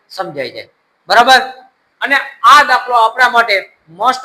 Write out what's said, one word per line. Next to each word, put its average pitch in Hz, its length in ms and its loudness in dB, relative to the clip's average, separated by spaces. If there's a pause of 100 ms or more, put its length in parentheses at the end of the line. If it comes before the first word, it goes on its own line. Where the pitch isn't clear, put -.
(160)
સમજાઈ 143 400 -10
જાય, 104 140 -18 (400)
બરાબર? 240 320 4 (600)
અને 269 160 -2 (340)
આ 294 180 6
દાખલો 240 300 -2
આપણા 226 360 0
માટે 226 220 0 (420)
most 254 260 -4